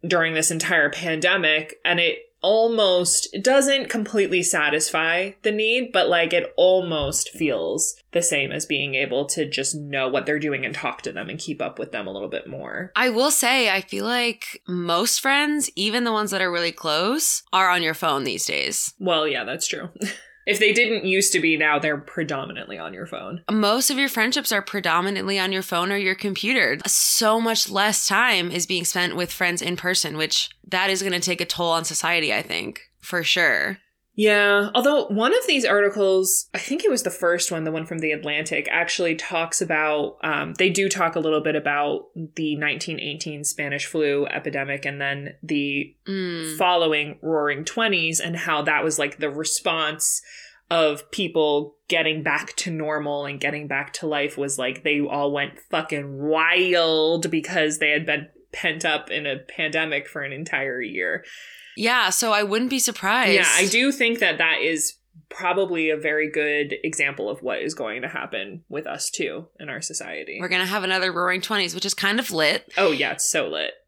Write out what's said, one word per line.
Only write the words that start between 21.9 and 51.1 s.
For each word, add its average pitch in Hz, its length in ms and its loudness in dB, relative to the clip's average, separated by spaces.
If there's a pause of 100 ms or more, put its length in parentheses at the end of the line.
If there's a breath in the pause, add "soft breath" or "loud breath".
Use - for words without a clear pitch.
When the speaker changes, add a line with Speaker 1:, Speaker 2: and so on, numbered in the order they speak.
Speaker 1:
predominantly 143 800 -6
on 82 160 -10
your 90 140 -12
phone. 165 420 -10
Speaker 2:
Most 214 400 2
of 262 80 0
your 277 100 2
friendships 240 440 0
are 202 100 0
predominantly 190 760 0
on 185 100 0
your 190 100 -2
phone 180 300 -2
or 196 60 -2
your 190 180 0
computer. 190 720 0
So 220 540 4
much 226 280 0
less 202 380 2
time 196 460 2
is 175 120 -2
being 175 200 -2
spent 180 320 0
with 175 160 -4
friends 175 280 0
in 175 160 -2
person, 175 400 -2
which 156 320 0 (200)
that 185 200 0
is 190 140 0
gonna 185 160 -2
take 175 220 -2
a 175 60 0
toll 170 260 0
on 165 120 0
society, 160 480 0
I 101 100 0
think, - 380 -6 (200)
for 175 240 -4
sure. 143 540 2 (400)
Speaker 1:
Yeah, 208 560 4
although 277 340 4
one 226 280 2
of 508 100 2
these 277 200 2
articles, 196 880 2
I 202 40 -2
think - 280 -4
it 403 40 4
was 254 120 0
the 180 80 -2
first 175 420 0
one, 165 120 -4
the 156 60 -2
one 156 140 -4
from 165 140 -8
The 156 140 0
Atlantic, 151 580 -4
actually 170 440 0
talks 165 460 -2
about, 151 640 0
um, 156 300 -2
they 185 160 2
do 190 180 2
talk 170 280 0
a 170 40 0
little 156 220 2
bit 156 120 0
about 147 520 0 (280)
the 151 220 -4
nineteen 151 420 -2
eighteen 147 460 -8
Spanish 143 400 -4
flu 143 440 0
epidemic 139 580 -6
and 143 160 -6
then 143 400 -6
the 143 520 -2 (140)
Speaker 2:
Mm. 175 480 -4
Speaker 1:
following 160 640 2
Roaring 151 460 -2
Twenties 175 520 0
and 170 180 -4
how 160 260 0
that 151 200 2
was, 156 160 0
like, 147 200 -2
the 156 100 -2
response 156 920 -2 (480 loud breath)
of 156 400 2